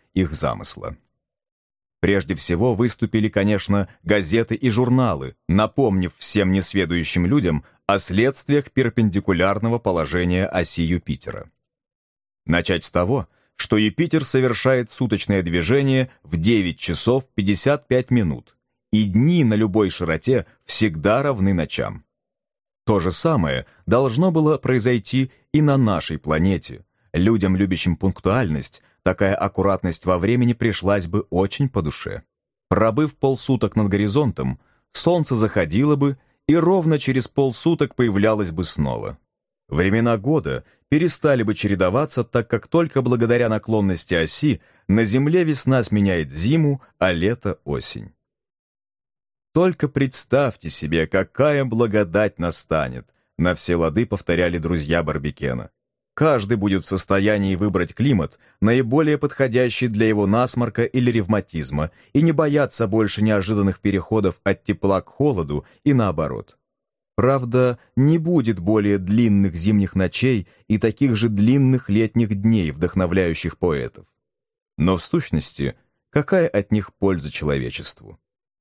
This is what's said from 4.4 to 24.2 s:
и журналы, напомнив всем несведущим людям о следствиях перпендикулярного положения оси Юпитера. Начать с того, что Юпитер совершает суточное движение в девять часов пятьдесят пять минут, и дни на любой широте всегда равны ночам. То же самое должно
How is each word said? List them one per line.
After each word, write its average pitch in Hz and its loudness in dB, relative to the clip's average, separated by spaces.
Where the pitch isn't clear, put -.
и 127 -2
журналы, 117 0
напомнив 98 0
всем 95 0
несведущим 87 -2
людям 90 0
о 98 2
следствиях 135 -2
перпендикулярного 101 0
положения 90 0
оси - -4
Юпитера. 82 -6
Начать 85 0
с - -6
того, 92 -2
что - -2
Юпитер 143 0
совершает 127 0
суточное 101 -2
движение 127 0
в 76 -6
девять 92 0
часов 120 -2
пятьдесят 104 0
пять 127 0
минут, 92 -2
и 107 2
дни 135 2
на 110 4
любой 104 2
широте 90 -2
всегда 104 0
равны 104 0
ночам. 71 -4
То 104 2
же 87 -2
самое 82 -2
должно 131 2